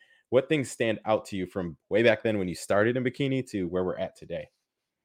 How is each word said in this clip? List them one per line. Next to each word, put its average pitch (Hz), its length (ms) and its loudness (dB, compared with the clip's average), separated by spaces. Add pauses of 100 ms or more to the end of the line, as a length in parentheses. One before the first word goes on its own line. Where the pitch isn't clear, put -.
(320)
What 135 180 4
things 147 220 0
stand 113 340 0
out 107 200 0
to - 100 -10
you 92 100 -2
from 87 320 -6 (120)
way 101 120 4
back 113 220 4
then 107 160 0
when 92 80 -2
you 85 80 -4
started 110 420 2
in 127 60 -2
bikini 131 480 -2
to 95 160 -2
where 92 160 0
we're 92 160 -2
at 92 160 -6
today? 85 340 -10 (560)